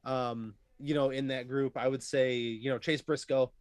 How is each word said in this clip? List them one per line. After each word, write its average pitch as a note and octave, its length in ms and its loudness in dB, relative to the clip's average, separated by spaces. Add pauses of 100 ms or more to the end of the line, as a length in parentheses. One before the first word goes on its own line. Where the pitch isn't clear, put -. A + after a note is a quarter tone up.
um, A#2 500 -2 (260)
you C#3+ 140 -2
know, C#3 160 4
in C3+ 180 -2
that B2+ 200 -4
group, C3+ 280 0
I B2 120 0
would C3+ 140 0
say, C3 340 2
you A#2 340 -2
know, B2 80 0
Chase D3+ 220 0
Briscoe - 600 0